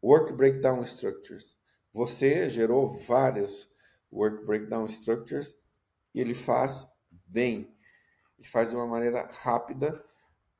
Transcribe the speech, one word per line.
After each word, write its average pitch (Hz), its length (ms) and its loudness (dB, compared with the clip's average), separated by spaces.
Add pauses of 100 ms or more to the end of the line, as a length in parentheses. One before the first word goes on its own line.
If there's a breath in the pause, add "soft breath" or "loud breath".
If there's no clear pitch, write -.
Work 156 300 6
breakdown 131 500 2
structures. - 720 -10 (360)
Você 139 580 0
gerou 117 440 2
vários 120 760 0 (400)
work 107 340 -2
breakdown 107 420 -2
structures 113 720 -6 (560)
e 123 80 -4
ele 120 140 -2
faz 127 520 -2 (240)
bem. 107 640 -4 (640)
Ele - 120 -20
faz 113 220 0
de 120 60 -6
uma 120 120 -4
maneira 117 420 -2
rápida. 131 760 -4 (560 soft breath)